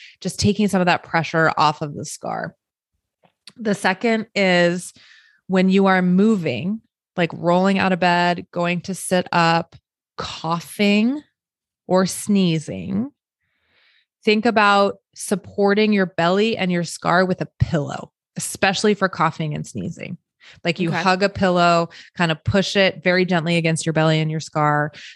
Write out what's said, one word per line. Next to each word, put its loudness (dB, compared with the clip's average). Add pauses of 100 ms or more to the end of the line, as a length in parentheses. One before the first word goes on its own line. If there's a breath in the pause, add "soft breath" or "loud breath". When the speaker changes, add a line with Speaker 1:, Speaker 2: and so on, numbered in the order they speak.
(200 loud breath)
Speaker 1:
just -8
taking 2
some 0
of 0
that 0
pressure 0
off 0
of -8
the -10
scar. -10 (1000)
The -4
second -2
is 2 (560 soft breath)
when 2
you 4
are 4
moving, 0 (340)
like -2
rolling 2
out 0
of -2
bed, 0
going -4
to -10
sit -2
up, 0 (420)
coughing -2 (640)
or 2
sneezing, -2 (1120)
think 2
about 2 (160)
supporting 0
your 2
belly 0
and -2
your 0
scar 0
with -2
a -6 (120)
pillow, -4 (260)
especially 0
for 0
coughing -2
and -8
sneezing. -10 (460 loud breath)
Like, -2
you -2
Speaker 2:
Okay. -2
Speaker 1:
hug 2
a 4
pillow, 2 (260 loud breath)
kind 0
of -6
push 0
it 2
very 2
gently 0
against -2
your 0
belly 2
and -2
your -6
scar. -2 (240 loud breath)